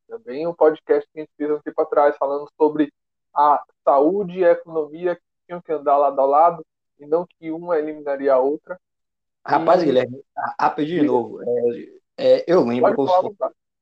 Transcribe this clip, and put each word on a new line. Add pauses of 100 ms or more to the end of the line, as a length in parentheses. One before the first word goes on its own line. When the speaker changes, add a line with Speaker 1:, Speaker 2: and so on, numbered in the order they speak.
Speaker 1:
também
um
podcast
que
a
gente
fez
um
tempo
atrás,
falando
sobre (420)
a (240)
saúde
e
a
economia
que (240)
tinham
que
andar
lado
a
lado, (360)
e
não
que
uma
eliminaria
a
outra. (640)
Speaker 2:
Rapaz,
Speaker 1:
E
Speaker 2:
Guilherme, (140)
ra-,
rapidinho
de
Speaker 1:
Diga.
Speaker 2:
novo,
é, (280)
é,
eu
lembro
Speaker 1:
Pode
Speaker 2:
como
se
Speaker 1:
falar
à
Speaker 2:
fosse,
Speaker 1:
vontade. (280)